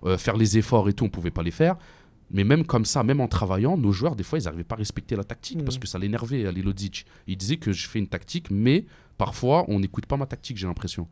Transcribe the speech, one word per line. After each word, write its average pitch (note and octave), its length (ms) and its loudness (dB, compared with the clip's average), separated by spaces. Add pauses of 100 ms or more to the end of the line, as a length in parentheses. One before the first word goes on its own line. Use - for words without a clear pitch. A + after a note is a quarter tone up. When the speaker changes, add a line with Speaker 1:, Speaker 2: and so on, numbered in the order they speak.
Speaker 1:
euh, F#2 100 4
faire G#2 220 0
les A2 180 6
efforts G#2+ 320 4
et G2+ 60 2
tout, A#2+ 100 0
on G2+ 60 0
pouvait F2 200 -4
pas E2+ 120 -4
les E2+ 80 0
faire. E3+ 260 2 (540)
Mais G2 140 2
même D3+ 200 4
comme A2+ 220 2
ça, C3+ 160 0
même B2+ 180 4
en B2 80 2
travaillant, G#2+ 480 2
nos G#2+ 160 4
joueurs, B2 240 0
des G2 60 -4
fois, D3+ 160 -2
ils G2 100 -2
arrivaient E2 160 -6
pas A2+ 120 -6
à - 20 -10
respecter - 380 -6
la G2 80 -4
tactique - 360 -8
Speaker 2:
Mm. D3 40 -4
Speaker 1:
parce C3 120 -2
que A#2+ 100 -8
ça F#2 120 -6
l'énervait, A2+ 480 -2
Halilhodžić. F#2+ 580 -4 (220)
Il F#2+ 100 -4
disait G2+ 220 -2
que G#2+ 140 -2
je - 140 -4
fais - 120 -6
une G2 100 -2
tactique, - 420 -8
mais A#2+ 360 4 (320)
parfois, C3+ 500 2
on G2+ 100 2
n'écoute G2 280 -2
pas C#3 100 -2
ma C#3 80 -4
tactique, B2+ 320 -10
j'ai F#2+ 100 -6
l'impression. F2 460 -6